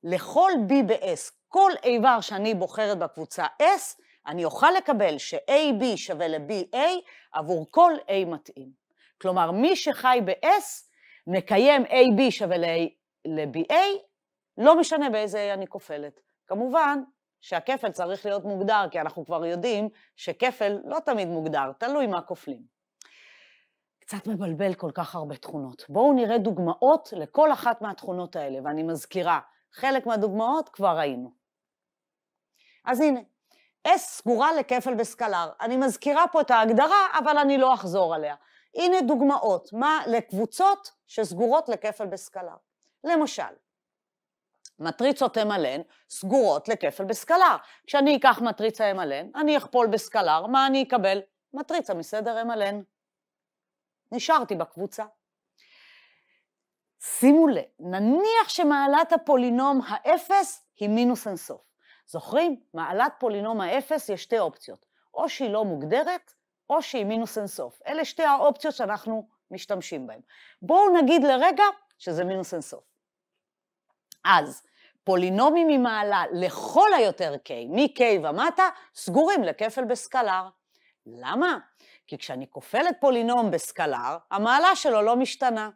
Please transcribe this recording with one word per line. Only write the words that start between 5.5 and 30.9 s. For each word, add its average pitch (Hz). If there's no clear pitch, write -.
B 226
שווה 165
ל-B 160
A 254
עבור 156
כל 339
A 190
מתאים. 139
כלומר, 180
מי 269
שחי 254
ב-S -
מקיים 220
A 254
B 262
שווה 180
ל-, 170
ל-B 156
A, 302
לא 311
משנה 302
באיזה 208
A -
אני 190
כופלת. 147
כמובן 277
שהכפל 214
צריך 180
להיות 202
מוגדר, 202
כי 165
אנחנו 156
כבר 165
יודעים 208
שכפל 208
לא 302
תמיד 226
מוגדר, 156
תלוי 269
מה 180
כופלים. 139
קצת -
מבלבל 185
כל 165
כך 170
הרבה 147
תכונות. 135
בואו 240
נראה 233
דוגמאות 214
לכל 285
אחת 233
מהתכונות 180
האלה, 139
ואני 151
מזכירה, 165
חלק 262
מהדוגמאות 226
כבר 185